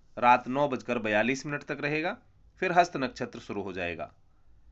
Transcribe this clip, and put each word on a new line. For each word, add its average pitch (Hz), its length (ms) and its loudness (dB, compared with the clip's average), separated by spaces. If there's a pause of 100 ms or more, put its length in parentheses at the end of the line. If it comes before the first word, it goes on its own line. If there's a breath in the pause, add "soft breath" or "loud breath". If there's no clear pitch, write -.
(180)
रात 120 300 6
नौ 139 200 0
बजकर 120 320 -4
बयालीस 110 460 0
मिनट 143 180 -6
तक 143 180 -8
रहेगा, 156 360 -4 (440)
फिर 185 100 0
हस्त 175 260 4
नक्षत्र 120 420 -6
शुरू 101 220 -8
हो 95 120 -8
जाएगा। 85 380 -6 (600)